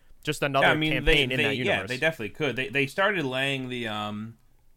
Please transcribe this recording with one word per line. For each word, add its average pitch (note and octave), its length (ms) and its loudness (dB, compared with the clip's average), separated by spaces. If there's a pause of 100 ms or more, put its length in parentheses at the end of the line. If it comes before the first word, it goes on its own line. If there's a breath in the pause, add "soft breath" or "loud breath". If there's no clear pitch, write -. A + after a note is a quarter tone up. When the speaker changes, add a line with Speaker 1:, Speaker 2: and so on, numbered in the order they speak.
(240)
Speaker 1:
just D3+ 200 -4
another C#3+ 240 4
Speaker 2:
Yeah, E3 60 6
I - 20 2
mean, D#3 180 0
Speaker 1:
campaign C3+ 360 4
Speaker 2:
they, B2+ 60 -2
Speaker 1:
in - 20 0
Speaker 2:
they, D3 80 2
Speaker 1:
that C#3 100 0
universe. B2 260 0
Speaker 2:
yeah, F#2+ 60 -6
they B2+ 100 -4
definitely B2+ 320 -2
could. C3+ 260 -4
They, B2+ 140 -4
they C#3+ 160 0
started F#3+ 400 0
laying C3 440 -2
the, A#2+ 180 -4
um, G#2+ 480 -6 (420)